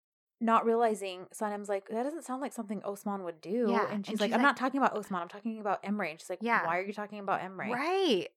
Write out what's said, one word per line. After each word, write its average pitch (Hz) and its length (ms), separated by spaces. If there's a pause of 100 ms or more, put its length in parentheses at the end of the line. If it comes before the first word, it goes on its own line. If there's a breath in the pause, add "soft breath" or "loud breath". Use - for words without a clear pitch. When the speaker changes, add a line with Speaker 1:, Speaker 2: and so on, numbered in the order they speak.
(400)
Speaker 1:
not 226 260
realizing, 208 640
Sanem's 208 420
like, 196 200
"That 226 140
doesn't 285 200
sound 262 180
like 269 120
something 208 300
Osman 202 400
would 165 160
do." 220 320
Speaker 2:
Yeah, 220 180
Speaker 1:
And 202 160
she's 214 80
Speaker 2:
and 214 80
Speaker 1:
like, 208 80
Speaker 2:
she's - 60
Speaker 1:
"I'm 226 60
Speaker 2:
like 285 80
Speaker 1:
not 247 80
talking 262 220
about 247 180
Osman. 190 240
I'm 175 80
talking 220 300
about 202 240
Emre." 196 280
And 160 80
she's - 100
like, 180 120
Speaker 2:
Yeah. 214 240
Speaker 1:
"Why 170 140
are - 40
you 202 80
talking 208 280
about 196 220
Emre?" 185 300
Speaker 2:
Right. 294 640